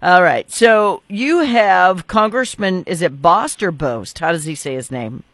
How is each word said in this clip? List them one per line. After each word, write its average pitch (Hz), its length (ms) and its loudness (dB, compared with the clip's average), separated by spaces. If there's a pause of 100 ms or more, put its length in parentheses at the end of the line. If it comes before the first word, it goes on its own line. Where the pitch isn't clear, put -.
All 180 220 4
right. 135 280 0
So 214 580 2
you 269 320 -2
have 190 640 2
Congressman, 214 800 -2
is 170 160 -6
it 143 180 -2
Bost 190 420 2
or 185 100 -2
Boast? 127 480 -6
How 165 120 -2
does 160 120 -4
he 160 100 -8
say 139 200 -8
his 131 160 -8
name? 123 440 -10